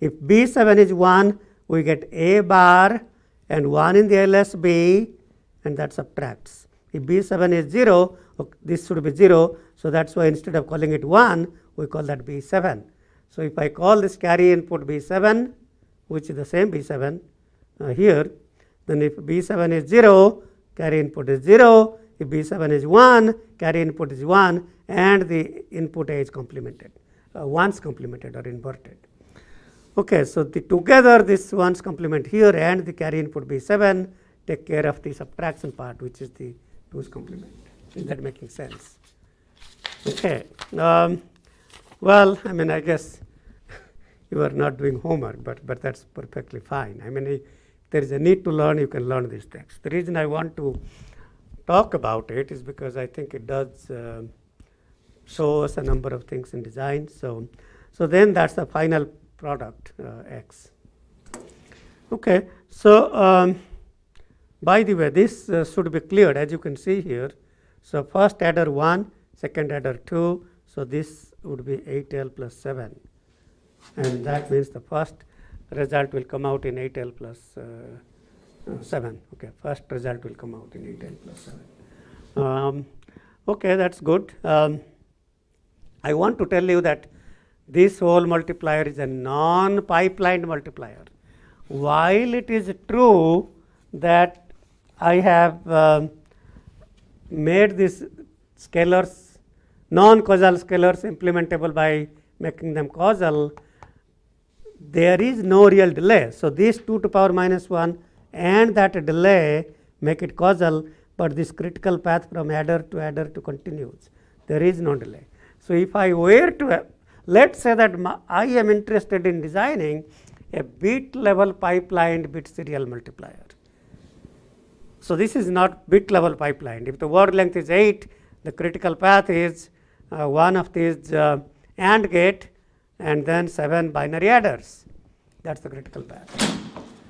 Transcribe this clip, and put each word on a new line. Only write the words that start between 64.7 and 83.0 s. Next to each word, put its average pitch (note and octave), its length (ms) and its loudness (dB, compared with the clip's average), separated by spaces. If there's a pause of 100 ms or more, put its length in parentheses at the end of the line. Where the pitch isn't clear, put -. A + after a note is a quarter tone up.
the G3+ 100 -2
way, D#3+ 160 0
this, G3+ 400 0
uh, E3 160 -2
should E3+ 260 -4
be D#3 80 -6
cleared, F3+ 380 2
as D3 140 -4
you E3 60 -8
can D3 180 -10
see F#3+ 260 -6
here. C3+ 300 -10 (500)
So C#3+ 220 -8
first G3 380 -2
adder E3 300 0
one, E3+ 400 -2 (240)
second D3 360 -8
adder C#3 220 -6
two, F3 520 -6 (200)
so - 180 -14
this D3+ 500 -12 (100)
would C3+ 220 -14
be C3+ 220 -10
eight C#3 260 -10
L C3+ 140 -8
plus B2+ 280 -16
seven. C3 440 -14 (960)
And B2 300 -6
that C#3+ 260 -8
means C#3 180 -2
the B2 100 -20
first D#3 360 -10 (560)
result C#3 420 -6
will C3 100 -8
come C#3 220 -10
out C#3 200 -6
in B2+ 120 -8
eight B2+ 200 -12
L B2 140 -12
plus, A#2+ 440 -20
uh, B2+ 60 -20 (1080)
uh, B2+ 120 -14
seven. A#2 400 -12 (120)
Okay, A2+ 160 -20 (120)
first C#3+ 280 -12
result B2 340 -12
will A2+ 100 -18
come A#2 220 -20
out - 180 -20
in - 140 -20
eight - 160 -20
L - 200 -18
plus - 160 -20
seven. - 1080 -14
Um, C#3 400 -6 (640)